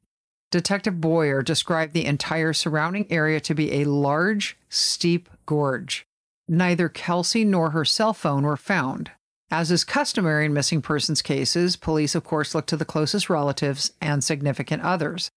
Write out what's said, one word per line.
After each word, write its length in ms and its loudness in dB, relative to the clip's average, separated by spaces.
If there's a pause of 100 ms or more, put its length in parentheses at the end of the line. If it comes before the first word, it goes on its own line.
(520)
Detective 480 -2
Boyer 420 2
described 500 -2
the 140 0
entire 460 0
surrounding 580 -2
area 300 2
to 140 -2
be 180 0
a 120 2
large, 720 0 (120)
steep 600 0 (160)
gorge. 640 -2 (400)
Neither 420 2
Kelsey 560 0
nor 260 2
her 160 0
cell 260 2
phone 320 0
were 120 0
found. 540 -4 (400)
As 200 0
is 120 4
customary 640 0
in 80 0
missing 300 0
persons 400 -2
cases, 520 0
police, 400 0
of 80 0
course, 320 -4
looked 140 -2
to 80 -2
the 80 -2
closest 460 -2
relatives 680 0
and 240 0
significant 600 -2
others. 540 -2